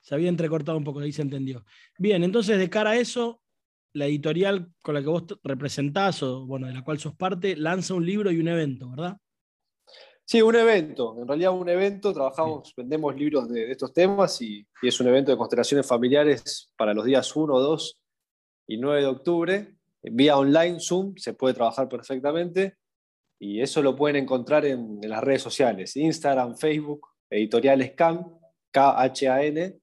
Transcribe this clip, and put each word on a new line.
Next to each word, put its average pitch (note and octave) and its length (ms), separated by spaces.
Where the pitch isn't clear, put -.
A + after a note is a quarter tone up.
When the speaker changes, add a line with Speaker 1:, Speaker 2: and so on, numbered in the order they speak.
Speaker 1:
Se - 140
había E3 140
entrecortado D#3+ 500
un D3+ 60
poco, C#3+ 160
ahí C#3+ 120
se D#3 100
entendió. C3+ 420
Bien, F#3 240
entonces G3 340
de F#3 140
cara G#3+ 200
a A3+ 60
eso, A#3 460
la C#3+ 120
editorial E3+ 640
con D3+ 140
la C#3+ 60
que C#3 80
vos E3 180
t-, - 160
representás, C#3+ 800
o C3 240
bueno, C3 220
de B2+ 60
la B2+ 100
cual D#3 160
sos - 160
parte, F#3 400
lanza E3+ 380
un E3+ 120
libro G3+ 240
y E3 80
un D#3+ 80
evento, C#3+ 440
¿verdad? F3 280
Speaker 2:
Sí, A#3 120
un A3+ 140
evento. D#3 600
En A#2+ 80
realidad E3 260
un F3+ 180
evento, G3 420
trabajamos, D3+ 560
Speaker 1:
Sí. - 80
Speaker 2:
vendemos C3+ 400
libros C#3+ 320
de, A#2 160
de B2 80
estos C3 220
temas F#3+ 480
y, G#2 260
y B2+ 60
es A#2+ 120
un B2 80
evento C3+ 220
de B2 80
constelaciones A#2+ 480
familiares C3 880
para G#2+ 160
los G#2+ 140
días B2+ 280
uno, D3+ 240
dos D3 400
y A2 100
nueve C#3+ 240
de C#3 60
octubre. E3+ 680
Vía C#3 340
online, E3 440
Zoom, F#3+ 360
se - 160
puede C3 220
trabajar A#2 340
perfectamente D#3+ 880
y G2+ 240
eso C#3 180
lo C3+ 160
pueden D3 200
encontrar C3 500
en, A#2 360
en G#2+ 60
las A2 160
redes C3+ 160
sociales: A2+ 560
Instagram, C#3 600
Facebook, D3+ 480
Editorial A#2 560
Scan, E3+ 400
K C3+ 300
H C3 300
A C3+ 120
N D#3 400